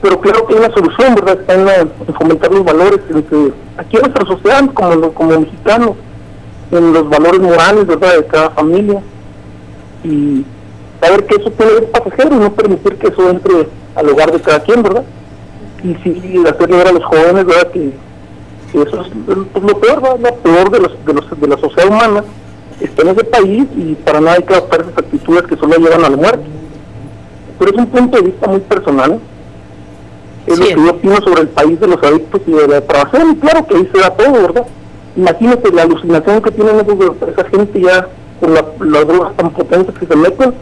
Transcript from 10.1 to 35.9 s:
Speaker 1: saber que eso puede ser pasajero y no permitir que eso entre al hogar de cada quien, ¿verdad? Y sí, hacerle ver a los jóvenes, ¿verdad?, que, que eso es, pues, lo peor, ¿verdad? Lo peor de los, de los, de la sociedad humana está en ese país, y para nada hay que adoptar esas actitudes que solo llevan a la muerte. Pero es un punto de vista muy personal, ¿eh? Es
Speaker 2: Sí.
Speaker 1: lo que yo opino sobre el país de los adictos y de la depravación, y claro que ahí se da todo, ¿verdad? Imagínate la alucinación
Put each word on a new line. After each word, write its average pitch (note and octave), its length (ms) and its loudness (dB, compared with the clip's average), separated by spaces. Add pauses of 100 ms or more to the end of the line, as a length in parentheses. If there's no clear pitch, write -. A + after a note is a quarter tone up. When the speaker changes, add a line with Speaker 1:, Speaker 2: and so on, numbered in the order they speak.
Speaker 1:
saber G3 240 4
que G#3+ 100 2
eso G#3+ 160 0
puede A3 280 2
ser A3+ 120 -4
pasajero B3 440 0
y A#3+ 40 4
no G#3 140 0
permitir G3 420 0
que - 120 -2
eso F#3 220 2
entre F3 380 0 (280)
al D3+ 140 0
hogar D#3 220 2
de D#3+ 80 0
cada D3+ 240 0
quien, A#3+ 180 2
¿verdad? G3 220 -2 (800)
Y F3 200 -6
sí, F#3 320 -6 (120)
hacerle E3+ 300 0
ver F3+ 100 4
a F#3 60 4
los E3+ 100 0
jóvenes, F3 420 2
¿verdad?, F3 260 2
que, D3 200 -6 (800)
que D3 100 0
eso D3 200 -4
es, F3+ 60 -12 (440)
pues, F#3+ 120 -6
lo G3+ 160 0
peor, C4 220 2
¿verdad? B3+ 180 0
Lo A#3+ 180 -2
peor F3 340 2
de F#3+ 80 2
los, - 260 -4
de D3+ 80 -2
los, C#3+ 280 -6
de D3 60 -2
la C#3 100 0
sociedad G3 320 0
humana G#3+ 340 0 (560)
está - 240 -4
en E3 60 2
ese G3 160 0
país, A3 400 0 (120)
y D#3+ 180 -4
para D3+ 260 -2
nada E3 160 2
hay F3 60 0
que F#3+ 120 0
adoptar E3 260 0
esas E3+ 160 -8
actitudes E3 460 -2
que E3 140 -6
solo D#3 200 0
llevan E3 260 2
a D3+ 60 2
la C3+ 80 0
muerte. G#3 260 0 (1160)
Pero F#3+ 120 2
es G#3 60 0
un A#3+ 100 2
punto B3 300 0
de G3 60 4
vista F#3 240 -4
muy G3 140 -2
personal, C#3+ 500 -2
¿eh? A3+ 80 -4 (1300)
Es E3+ 80 0
Speaker 2:
Sí. E3+ 60 0
Speaker 1:
lo F#3 80 2
que - 60 -2 (100)
yo F3 60 4
opino G3 300 0
sobre F3 200 2
el D#3 80 0
país D#3 300 0
de G3+ 80 0
los F3 140 2
adictos D3+ 460 0
y E3 40 -2
de D3+ 160 2
la C#3+ 80 2
depravación, C#3+ 580 0
y - 20 0
claro D#4+ 320 2
que - 80 0
ahí F#3 160 0
se G4 80 2
da C4+ 120 4
todo, G#3+ 200 2
¿verdad? A#3 340 2 (500)
Imagínate A3 560 0
la E3+ 120 2
alucinación E3+ 580 0